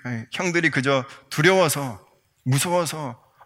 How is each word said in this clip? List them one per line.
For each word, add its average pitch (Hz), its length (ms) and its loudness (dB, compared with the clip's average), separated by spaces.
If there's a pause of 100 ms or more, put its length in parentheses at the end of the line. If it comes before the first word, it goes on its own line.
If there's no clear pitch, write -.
아니, 117 280 -8
형들이 170 380 0
그저 135 340 0 (260)
두려워서, 151 760 2 (380)
무서워서, 151 760 -2 (260)